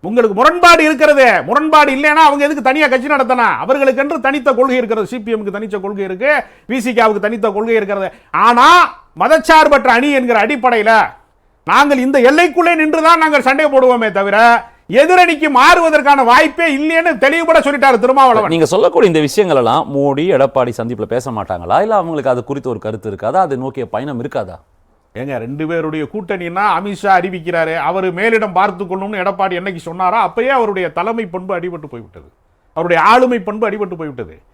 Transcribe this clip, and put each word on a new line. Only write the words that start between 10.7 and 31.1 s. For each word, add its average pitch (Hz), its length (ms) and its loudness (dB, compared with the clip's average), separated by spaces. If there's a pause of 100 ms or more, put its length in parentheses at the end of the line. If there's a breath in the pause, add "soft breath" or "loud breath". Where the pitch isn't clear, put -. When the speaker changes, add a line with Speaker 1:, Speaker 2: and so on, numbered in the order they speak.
Speaker 1:
நாங்கள் 269 340 2
இந்த 262 220 0
எல்லைக்குள்ளே 330 540 2
நின்றுதான் 320 440 2
நாங்கள் 302 240 2
சண்டை 277 240 0
போடுவோமே 254 440 2
தவிர 202 540 2 (240 soft breath)
எதிரணிக்கு 320 600 4
மாறுவதற்கான 285 760 4
வாய்ப்பே 302 520 2
இல்லைன்னு 320 420 0
தெளிவுபட 320 400 2
சொல்லிட்டாரு 269 400 2
திருமாவளவன். 247 500 2
Speaker 2:
நீங்க 160 180 2
சொல்லக்கூடிய - 400 2
இந்த 160 140 2
விஷயங்கள் 151 380 0
எல்லாம் 123 280 0 (100)
மோடி, 139 240 -2
எடப்பாடி 135 560 0
சந்திப்புல 117 260 -8
பேச 120 280 -6
மாட்டாங்களா? 98 520 -4
இல்ல 220 120 -2
அவங்களுக்கு 165 360 -4
அது 123 140 -2
குறித்து 139 260 -8
ஒரு 110 80 -6
கருத்து 107 320 -10
இருக்காதா? 107 260 -6
அதை 165 200 -2
நோக்கிய 127 300 -8
பயணம் 120 360 -8
இருக்காதா? 101 360 -10 (600)
Speaker 1:
ஏங்க, 131 200 -8
ரெண்டு 139 280 -10
பேருடைய 156 460 -6
கூட்டணின்னா 185 520 -6 (140)
அமித்ஷா 196 400 -4
அறிவிக்கிறாரு, 170 580 -4
அவரு 175 320 -4
மேலிடம் 214 440 -2
பார்த்து 190 320 -2
கொள்ளணும்னு 190 380 -8
எடப்பாடி 190 360 -4
என்னைக்கு 185 260 -10
சொன்னாரோ 180 420 -4
அப்பயே 226 200 -4
அவருடைய 208 460 -2
தலைமை 220 340 -6